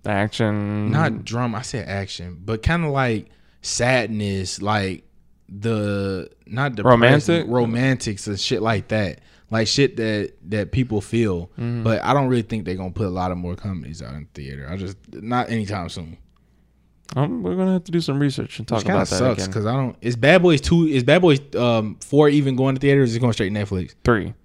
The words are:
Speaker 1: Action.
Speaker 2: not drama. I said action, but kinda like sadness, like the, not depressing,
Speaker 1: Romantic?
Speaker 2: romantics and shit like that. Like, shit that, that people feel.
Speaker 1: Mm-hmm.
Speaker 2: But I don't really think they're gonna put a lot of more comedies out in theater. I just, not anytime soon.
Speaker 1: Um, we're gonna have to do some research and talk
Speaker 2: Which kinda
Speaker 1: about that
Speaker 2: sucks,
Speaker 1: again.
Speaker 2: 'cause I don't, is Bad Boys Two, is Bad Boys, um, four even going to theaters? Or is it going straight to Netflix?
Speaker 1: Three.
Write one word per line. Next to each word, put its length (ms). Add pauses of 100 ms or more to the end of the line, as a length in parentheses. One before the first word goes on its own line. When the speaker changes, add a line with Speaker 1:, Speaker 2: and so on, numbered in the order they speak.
Speaker 1:
Action. 840
Speaker 2:
not 340
drama. 340
I 40
said 260
action, 560
but 180
kinda 260
like 380 (360)
sadness, 1000
like 440 (440)
the, 800 (180)
not 280
depressing, 260
Speaker 1:
Romantic? 480
Speaker 2:
romantics 800
and 140
shit 220
like 260
that. 320 (300)
Like, 180
shit 300
that, 340 (160)
that 240
people 300
feel. 460 (100)
Speaker 1:
Mm-hmm. 260
Speaker 2:
But 180
I 120
don't 140
really 140
think 220
they're 100
gonna 160
put 160
a 40
lot 200
of 80
more 160
comedies 480
out 120
in 200
theater. 340
I 80
just, 200 (160)
not 380
anytime 380
soon. 280 (1000)
Speaker 1:
Um, 300
we're 100
gonna 200
have 100
to 80
do 80
some 180
research 400
and 80
talk 120
Speaker 2:
Which 80
kinda 160
Speaker 1:
about 80
that 80
Speaker 2:
sucks, 260
Speaker 1:
again. 80
Speaker 2:
'cause 140
I 80
don't, 260
is 160
Bad 260
Boys 200
Two, 260
is 160
Bad 180
Boys, 160 (160)
um, 460
four 300
even 260
going 180
to 60
theaters? 300
Or 20
is 40
it 40
going 140
straight 180
to 80
Netflix? 420
Speaker 1:
Three. 320 (100)